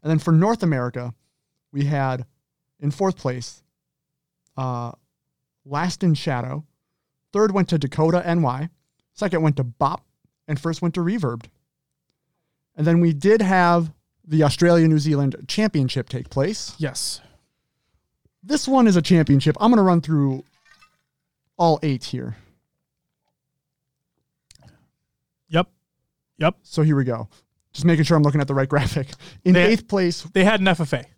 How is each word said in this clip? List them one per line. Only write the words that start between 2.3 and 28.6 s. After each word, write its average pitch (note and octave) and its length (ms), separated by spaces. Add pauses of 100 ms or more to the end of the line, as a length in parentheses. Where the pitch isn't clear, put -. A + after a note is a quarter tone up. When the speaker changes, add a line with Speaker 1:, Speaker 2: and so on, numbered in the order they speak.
Speaker 1:
in D3 100
fourth F#3+ 240
place, B2+ 480 (960)
uh, B2 340 (720)
Last D3+ 400
in E3+ 100
Shadow. C3+ 520 (680)
Third G#3 180
went F#3+ 180
to E3 80
Dakota D#3+ 480
N F3 180
Y. C3+ 260 (440)
Second D#3+ 280
went D3+ 160
to C#3 60
Bop, C3+ 420 (420)
and D3 120
first D#3+ 220
went E3+ 140
to F3+ 60
Reverbed. E3 460 (1300)
And D3+ 100
then E3+ 140
we E3+ 140
did G3+ 280
have F3 500 (360)
the D#3 160
Australia-New D#3+ 560
Zealand C#3+ 360 (120)
Championship D3+ 600
take C3 200
place. E3+ 480
Speaker 2:
Yes. - 440 (1200)
Speaker 1:
This C#4 240
one C4 180
is G3+ 100
a F3 60
championship. D3 580
I'm A3+ 120
gonna A3+ 120
run F3 180
through C#3 420 (1120)
all E3 260
eight C#3 220
here. B2 300 (3250)
Speaker 2:
Yep. E3 180 (680)
Yep. D#3+ 260
Speaker 1:
So - 200
here D#3 120
we C#3 80
go. A#2 240 (460)
Just C#3 120
making E3 200
sure E3 100
I'm D3+ 80
looking C#3+ 180
at C3+ 60
the C#3 60
right C3+ 160